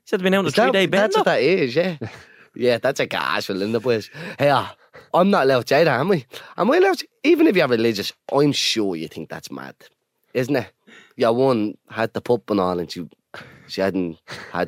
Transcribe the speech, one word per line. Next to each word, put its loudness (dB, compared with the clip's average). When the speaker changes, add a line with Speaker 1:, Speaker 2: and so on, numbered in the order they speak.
Speaker 1:
He -20
had 0
to -4
be 0
out 4
on 0
a -2
Speaker 2:
Is -2
that, 4
Speaker 1:
three-day 2
Speaker 2:
that's 2
Speaker 1:
bender. 2
Speaker 2:
what 2
that 4
is, 2
yeah. 0
Speaker 1:
<laughs> -16
Speaker 2:
Yeah, 2
that's -2
a -2
gas -4
for -6
Linda, -2
boys. -2
Hey, 2
uh, 2
I'm 4
not 2
allowed 2
to 0
say 6
that, 2
am 0
I? 0
Am 0
I 2
allowed 2
to? -14
Even 4
if 2
you're 4
religious, 0
I'm 2
sure -2
you -8
think -14
that's -14
mad, -14
isn't -2
it? -4
Your 2
one 0
had -4
the -6
pup -2
and 2
all, 0
and -6
she, -12
she -6
hadn't -2
had -4